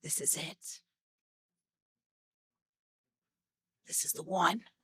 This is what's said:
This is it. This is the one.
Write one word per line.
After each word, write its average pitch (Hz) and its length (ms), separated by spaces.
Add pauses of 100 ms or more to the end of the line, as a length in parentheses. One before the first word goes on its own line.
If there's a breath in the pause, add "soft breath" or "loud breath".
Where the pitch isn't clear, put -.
This - 180
is - 140
it. - 460 (3000)
This - 200
is - 80
the 156 100
one. 190 380 (220)